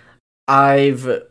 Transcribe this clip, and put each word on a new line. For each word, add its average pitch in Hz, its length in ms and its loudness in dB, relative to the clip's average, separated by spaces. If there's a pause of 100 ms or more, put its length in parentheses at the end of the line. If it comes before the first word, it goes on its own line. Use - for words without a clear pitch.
(480)
I've 135 840 0